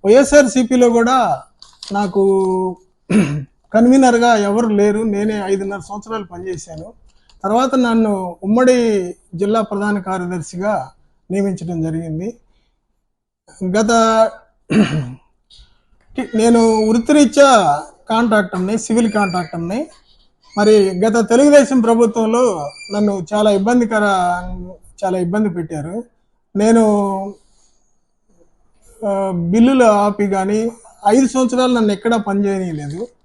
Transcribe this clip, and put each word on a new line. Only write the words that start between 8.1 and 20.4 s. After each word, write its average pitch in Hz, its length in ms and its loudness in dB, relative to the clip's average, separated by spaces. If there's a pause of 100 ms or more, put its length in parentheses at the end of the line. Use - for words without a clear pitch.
ఉమ్మడి 220 720 0 (200)
జిల్లా 202 260 -2
ప్రధాన 208 380 -4
కార్యదర్శిగా 180 920 -6 (400)
నియమించడం 180 500 -4
జరిగింది. 165 560 -8 (1300)
గత 208 260 0 (2500)
నేను 226 540 2
వృత్తిరీత్యా 233 960 4 (260)
కాంట్రాక్టర్ని, 208 680 -2
సివిల్ 226 340 0
కాంట్రాక్టర్ని. 185 760 -4 (720)